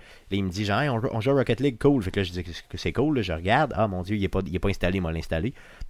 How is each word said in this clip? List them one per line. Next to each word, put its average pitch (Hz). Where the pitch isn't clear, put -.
Là, 98
il 98
me 95
dit, 98
genre, « 101
Hey, 147
on, 113
on 113
joue 117
à -
Rocket 123
League, 135
cool. » 139
Fait 87
que -
là, 98
je 87
dis 90
que -
c'est 85
cool, 147
là, 117
je 87
regarde. 107
Ah, 110
mon 92
Dieu, 104
il 98
est 92
pas, 95
il 82
est 90
pas 101
installé, 92
il -
m'a 82
l'installé. 82